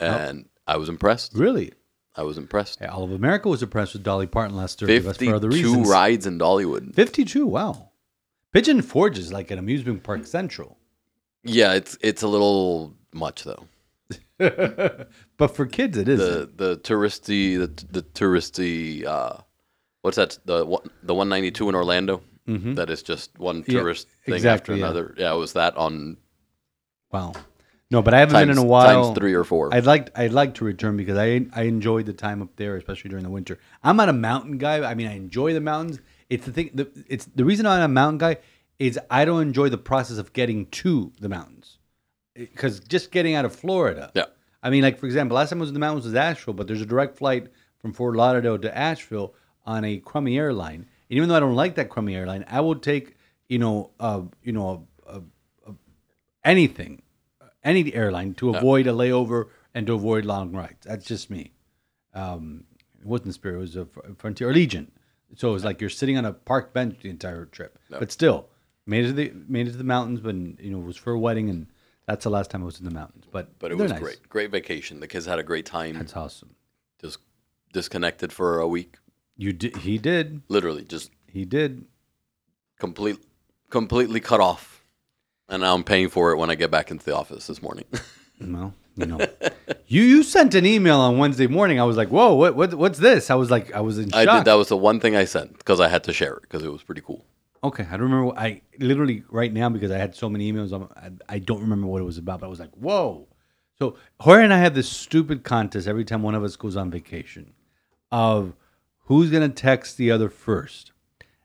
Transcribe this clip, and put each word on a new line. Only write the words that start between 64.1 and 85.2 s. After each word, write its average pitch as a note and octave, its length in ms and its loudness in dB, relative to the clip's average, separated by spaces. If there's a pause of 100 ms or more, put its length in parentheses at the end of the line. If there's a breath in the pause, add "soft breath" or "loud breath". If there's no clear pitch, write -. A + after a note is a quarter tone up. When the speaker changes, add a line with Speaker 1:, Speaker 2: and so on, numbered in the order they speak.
Speaker 1:
Frontier A#2+ 340 -4
Allegiant. B2 360 2 (480)
So A#2+ 140 -2
it - 20 0
was F#2+ 120 -6
like G2 160 -6
you're G2+ 100 -8
sitting C3+ 260 -2
on B2 80 -2
a G#2 80 -4
park C3 400 -4
bench B2 300 -4
the F#2+ 80 -12
entire E2+ 360 -12
trip. - 320 -20 (120)
Speaker 2:
Yeah. - 80 -14
Speaker 1:
But F#2+ 140 -8
still, - 360 0 (380)
made A2+ 180 0
it B2 40 0
to C3+ 40 -4
the, C#3+ 200 -4 (160)
made A#2+ 200 -4
it A#2+ 40 -12
to B2 60 -14
the C3 60 -10
mountains, B2 360 -2
but, G#2+ 140 -8
you F2+ 360 -10
know, F#2+ 80 -8
it F2 60 -10
was F2 120 -14
for - 160 -8
a A#2 60 -4
wedding, A2+ 320 -2
and E2 160 -8 (400)
that's G#2+ 180 -6
the A2+ 60 -2
last G2+ 200 -4
time F#2 120 -10
I F2+ 40 -10
was E2 120 -14
in F2+ 60 -18
the F2 100 -10
mountains. - 380 -18
But F2+ 260 -14
Speaker 2:
But E2+ 140 -8
it F3 60 -6
Speaker 1:
they're G#3 60 0
Speaker 2:
was F#3 80 -2
Speaker 1:
nice. - 80 -8
Speaker 2:
great. - 280 -12
Great G#2 220 -6
vacation. D#2+ 500 -8
The D#2 80 -16
kids E2+ 180 -10
had F2 120 -4
a D#2+ 40 -6
great D#2+ 240 -6
time. E2 280 -8
Speaker 1:
That's D#2+ 200 -14
awesome. - 400 -16 (460)
Speaker 2:
Just D#2 180 -16 (540)
disconnected E2+ 600 -6
for E2+ 280 -2
a E2 80 0
week. F2 300 -6 (380)
Speaker 1:
You G2 160 -6
di-, F2+ 280 -8
he G#2+ 180 -4
did. D3+ 500 -4
Speaker 2:
Literally, F2 360 -2
just - 260 -14 (160)
Speaker 1:
He G2 180 -10
did. C3 400 -4 (960)
Speaker 2:
complete, G#2 400 -6 (520)
completely A2+ 500 0
cut A2 200 2
off. - 440 0 (640)